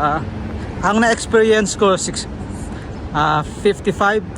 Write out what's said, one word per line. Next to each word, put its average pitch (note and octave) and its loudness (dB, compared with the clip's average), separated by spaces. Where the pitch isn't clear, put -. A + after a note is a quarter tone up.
Ang G#3 2
na-experience A3 4
ko, F#3+ 4
six, - -6
ah, D3+ 2
fifty-five, G3+ 2